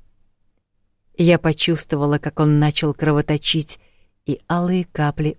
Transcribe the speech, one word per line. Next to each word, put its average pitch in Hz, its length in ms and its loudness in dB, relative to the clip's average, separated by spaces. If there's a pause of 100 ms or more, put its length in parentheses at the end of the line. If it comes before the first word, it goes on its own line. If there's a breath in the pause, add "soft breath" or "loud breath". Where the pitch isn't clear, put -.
(1200)
Я 170 200 6
почувствовала, 151 800 -2
как - 220 -6
он 151 180 4
начал 147 360 0
кровоточить, 151 840 -2 (460)
и 143 160 -6 (100)
алые 175 360 -2
капли 151 520 -4